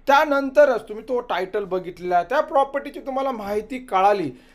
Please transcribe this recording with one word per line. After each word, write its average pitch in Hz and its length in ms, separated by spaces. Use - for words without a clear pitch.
त्यानंतरच 277 840
तुम्ही 214 200
तो 247 100
टायटल 196 440
बघितला, 180 600
त्या 254 180
प्रॉपर्टीची 285 580
तुम्हाला 269 320
माहिती 214 480
कळाली, 190 520